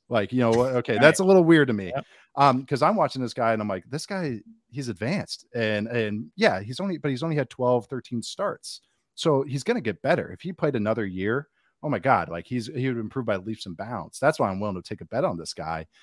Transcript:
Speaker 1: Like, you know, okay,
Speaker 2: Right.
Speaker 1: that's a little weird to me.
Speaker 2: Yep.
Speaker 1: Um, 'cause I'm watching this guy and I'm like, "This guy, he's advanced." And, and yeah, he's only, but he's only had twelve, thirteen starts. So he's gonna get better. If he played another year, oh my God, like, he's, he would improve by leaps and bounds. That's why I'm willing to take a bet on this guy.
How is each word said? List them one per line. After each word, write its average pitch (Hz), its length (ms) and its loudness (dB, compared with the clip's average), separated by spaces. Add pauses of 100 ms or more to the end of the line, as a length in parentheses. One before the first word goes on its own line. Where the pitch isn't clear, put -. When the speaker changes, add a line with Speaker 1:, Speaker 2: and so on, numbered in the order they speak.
Speaker 1:
Like, 107 240 0
you 127 100 0
know, 117 100 4
okay, 123 420 2
Speaker 2:
Right. 107 80 2
Speaker 1:
that's 156 180 8
a 190 40 2
little 185 200 8
weird 156 260 6
to 120 40 2
me. 98 140 -2
Speaker 2:
Yep. 135 180 -6 (300)
Speaker 1:
Um, 135 300 4
'cause 135 180 -2
I'm 190 120 4
watching 143 280 0
this 117 100 -6
guy 113 200 2
and 107 80 0
I'm 104 60 -4
like, 95 220 -6
"This 151 160 -8
guy, 160 360 -6 (280)
he's 123 200 -8
advanced." 131 560 -6 (100)
And, 107 320 0
and 113 480 -2
yeah, 185 260 2
he's 117 180 -10
only, 185 200 -4
but 147 100 -2
he's 131 140 -4
only 165 140 -2
had 131 120 -2
twelve, 123 380 0
thirteen 120 340 -8
starts. - 600 -8 (340)
So 143 280 2
he's 135 200 -6
gonna 233 180 -2
get 107 220 -4
better. 139 280 0
If 90 100 -14
he 185 120 -8
played 147 220 -2
another 107 320 0
year, 101 400 -2 (340)
oh 151 80 -6
my 113 100 0
God, 101 300 2
like, 85 160 -8
he's, 120 220 -6
he 135 220 -4
would 120 80 -4
improve 117 280 -6
by 104 120 0
leaps 104 280 -8
and 90 120 -12
bounds. 98 420 -10
That's 151 200 2
why 117 120 2
I'm 95 80 -4
willing 104 160 -4
to 87 120 -10
take - 140 -10
a 87 40 -16
bet 120 180 -4
on 117 140 -2
this 80 160 -10
guy. 80 340 -8 (160)